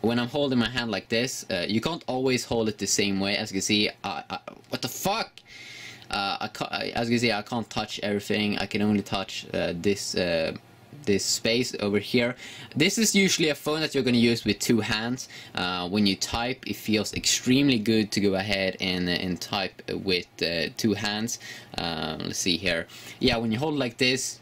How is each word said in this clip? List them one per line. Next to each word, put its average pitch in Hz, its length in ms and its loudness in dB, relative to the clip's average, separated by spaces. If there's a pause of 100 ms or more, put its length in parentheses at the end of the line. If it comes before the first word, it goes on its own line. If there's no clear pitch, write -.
when 120 160 2
I'm 120 100 0
holding 139 300 0
my 113 100 4
hand 120 220 -4
like 95 180 -2
this, 117 400 -2
uh, 90 180 0
you 110 140 2
can't 160 260 -4
always 127 380 0
hold 117 240 0
it 107 80 -4
the 101 100 -2
same 98 320 2
way. 98 180 0
As 107 140 -4
you 95 40 -10
can 95 80 0
see, 107 260 4 (160)
I, 90 240 -6
I, 98 100 -8 (300)
what - 140 -6
the 127 60 -6
fuck? 202 440 -2 (760)
Uh, 98 320 -2
I - 60 -4
ca-, - 220 -6
I, 104 240 -4
as 117 140 0
you 120 60 4
can 117 60 4
see, 117 120 4
I 104 80 0
can't 110 300 -4
touch - 300 -4
everything. 104 580 0
I 101 80 0
can 101 160 0
only 104 180 4
touch, - 540 -4
uh, 87 200 0
this, 98 400 0
uh, 85 380 0 (520)
this 98 200 4
space 120 560 0
over 104 180 2
here. 120 380 2 (400)
This 180 220 2
is 220 160 2
usually 180 340 4
a 147 60 0
phone 151 260 -2
that 151 140 -2
you're 135 100 2
gonna 120 140 4
use 117 260 4
with 104 140 0
two 117 220 4
hands. 113 500 -2 (240)
Uh, 90 340 -2
when 104 180 4
you 98 80 4
type, 120 520 -4
it 104 100 -6
feels 104 380 0
extremely 131 640 4
good 107 340 2
to 110 80 2
go 98 140 4
ahead 95 460 0
and, 90 280 0
and 90 320 0
type - 400 -4 (100)
with, 92 360 -2 (160)
uh, 82 340 -2
two 110 160 2
hands. 107 460 -4 (400)
Um, 80 400 -4
let's 87 200 -4
see 87 200 0
here. 85 280 0 (320)
Yeah, 123 200 2
when 113 120 -2
you 110 80 0
hold 151 160 0
it 143 40 -2
like 123 180 -2
this, 127 460 0